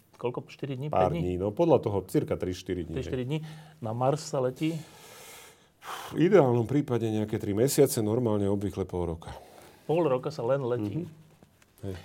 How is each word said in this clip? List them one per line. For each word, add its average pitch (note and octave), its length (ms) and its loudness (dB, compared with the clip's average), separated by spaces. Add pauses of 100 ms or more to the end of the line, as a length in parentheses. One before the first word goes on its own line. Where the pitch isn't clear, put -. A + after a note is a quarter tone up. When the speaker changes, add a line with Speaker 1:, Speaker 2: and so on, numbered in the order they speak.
(160)
Speaker 1:
koľko? B2 300 -6
Štyri C#3 300 -10
dní? C3+ 120 -8
Speaker 2:
Pár D#3 220 2
Speaker 1:
Päť - 40 -2
dní? E3 80 -2
Speaker 2:
dní, F2+ 160 -2
no G2 140 -2
podľa E3 300 4
toho G2+ 220 -2
cirka - 320 0
tri, F2+ 160 -4
štyri F2+ 320 -6
dní, E2 120 -8
Speaker 1:
Tri, C3+ 60 -4
Speaker 2:
hej. - 80 -6
Speaker 1:
štyri B2+ 160 -4
dní. D3+ 140 -4 (400)
Na A2 120 -6
Mars C3 300 0
sa - 180 -4
letí? C3 360 -2 (1300)
Speaker 2:
V - 160 0
ideálnom C3+ 420 6
prípade B2 400 0
nejaké G#2+ 320 0
tri G#2 140 -2
mesiace, C3 480 4
normálne G#2+ 480 2
obvykle G2 400 -2
pol F2 240 -4
roka. E2 180 -10 (540)
Speaker 1:
Pol D#3+ 200 0
roka C#3+ 280 0
sa D3+ 100 -10
len C3 200 0
letí. A#2+ 420 -4
Speaker 2:
Mhm. F3 40 -12 (760)
Hej. G2 100 -8 (120)